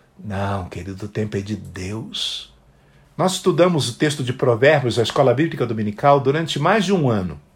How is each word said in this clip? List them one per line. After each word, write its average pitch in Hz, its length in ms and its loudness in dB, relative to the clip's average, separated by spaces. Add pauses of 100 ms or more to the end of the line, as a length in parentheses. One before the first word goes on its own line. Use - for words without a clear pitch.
(180)
Não, 98 520 -6
querido, 95 380 -10
o - 20 -18
tempo 107 260 -4
é 98 60 -2
de 101 160 -6
Deus. 92 920 -8 (680)
Nós 185 160 2
estudamos 165 560 2
o 117 60 -8
texto 147 280 -2
de 123 80 -4
Provérbios, 127 680 4
a 117 60 2
Escola 131 300 4
Bíblica 143 320 0
Dominical, 113 560 2
durante 139 360 0
mais 180 280 2
de 190 80 0
um 151 160 2
ano. 90 280 -2 (180)